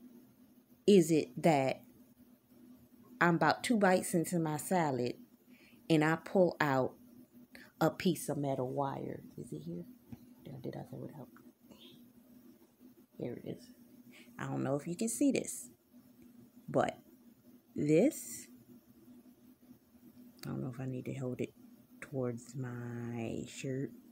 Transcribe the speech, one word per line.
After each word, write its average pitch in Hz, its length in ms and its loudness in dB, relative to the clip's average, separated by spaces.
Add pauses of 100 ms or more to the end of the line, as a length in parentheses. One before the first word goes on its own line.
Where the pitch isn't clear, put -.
(840)
Is 185 240 8
it 160 200 4 (120)
that 139 400 4 (1400)
I'm 170 140 6
about 156 300 4
two 240 140 2
bites 185 360 2
into 170 240 0
my 156 200 0
salad 143 580 0 (760)
and 156 140 6
I 160 140 2
pull - 440 2
out 135 320 2 (880)
a 160 80 6
piece - 400 -2
of 143 80 -2
metal 135 340 -2
wire? 135 520 -6 (120)
Is - 160 -12
it 151 120 -10
here? 170 220 -10 (640)
Or 131 100 -14
did - 140 -8
I 143 80 -10
throw 135 220 -14
it 127 140 -14
out? 123 100 -16 (1900)
There 120 160 -8 (100)
it - 140 -10
is. - 140 -20 (640)
I - 80 -8
don't 135 160 -6
know 131 140 -2
if 147 100 -6
you 170 100 -8
can 226 140 -4
see 285 220 2
this, - 400 -4 (960)
but - 300 0 (760)
this, 160 720 2 (2000)
I 143 40 -8
don't 135 120 -6
know 139 100 -6
if 123 80 -14
I 131 60 -8
need 127 200 -8
to 131 100 -8
hold 127 260 -6
it - 140 -8 (460)
towards 123 540 -6
my 120 920 -6
shirt 135 420 -6 (220)